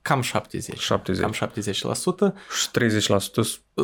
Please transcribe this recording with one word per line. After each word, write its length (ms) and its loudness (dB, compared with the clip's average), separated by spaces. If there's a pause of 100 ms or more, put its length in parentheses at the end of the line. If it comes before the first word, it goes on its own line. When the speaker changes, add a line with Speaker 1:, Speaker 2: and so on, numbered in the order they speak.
Speaker 1:
Cam 180 2
șaptezeci. 580 -4
Speaker 2:
Șaptezeci. 440 0
Speaker 1:
Cam 100 2
șaptezeci 500 -4
la 120 -2
sută. 400 0 (260)
Speaker 2:
Și 100 -2
treizeci 380 2
la 100 4
sută, 220 0 (340)
Speaker 1:
Da, 100 0